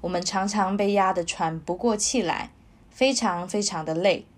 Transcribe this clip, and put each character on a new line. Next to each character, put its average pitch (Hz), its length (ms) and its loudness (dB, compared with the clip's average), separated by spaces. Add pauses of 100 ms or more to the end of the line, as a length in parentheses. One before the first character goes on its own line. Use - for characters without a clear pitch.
我 175 80 -6
们 180 160 -2
常 196 240 -2
常 202 280 0
被 202 160 2
压 190 200 4
得 180 120 0
喘 165 360 -2
不 175 160 -6
过 220 200 2
气 214 260 0
来， - 280 -4 (400)
非 277 220 2
常 180 340 -2
非 208 160 -2
常 170 220 -4
的 160 100 -2
累。 175 320 2 (120)